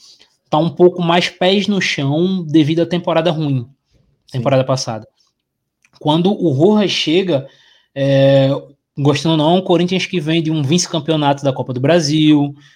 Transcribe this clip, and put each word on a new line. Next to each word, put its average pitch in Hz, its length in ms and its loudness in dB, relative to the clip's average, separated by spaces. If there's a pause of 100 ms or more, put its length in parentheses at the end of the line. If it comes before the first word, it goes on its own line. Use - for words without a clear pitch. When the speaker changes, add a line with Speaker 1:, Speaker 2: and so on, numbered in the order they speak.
(500)
Speaker 1:
tá 156 80 0
um 160 120 0
pouco 175 320 2
mais 175 280 0
pés 190 380 0
no 196 140 0
chão 170 640 -2
devido 160 380 2
à 170 40 0
temporada 170 440 -2
ruim, 143 380 -4 (600)
Speaker 2:
Sim. - 100 -10
Speaker 1:
temporada 131 260 0
passada. 131 440 -6 (920)
Quando 165 320 0
o 185 200 -2
Rojas 190 400 2
chega, 160 560 -2 (480)
é, 139 540 2 (460)
gostando 143 360 0
ou 160 60 2
não, 156 180 2
é 190 40 2
um 190 40 -2
Corinthians 180 420 0
que 185 140 -6
vem 160 240 -2
de 156 80 -4
um 156 100 -2
vice-campeonato 147 800 -2
da 139 80 0
Copa 127 220 -8
do 123 60 -8
Brasil, 147 760 2 (220)